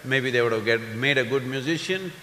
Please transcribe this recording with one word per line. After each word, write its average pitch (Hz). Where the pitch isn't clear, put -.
Maybe 131
they 123
would 117
have 110
get, 113
made 117
a 131
good 123
musician. 160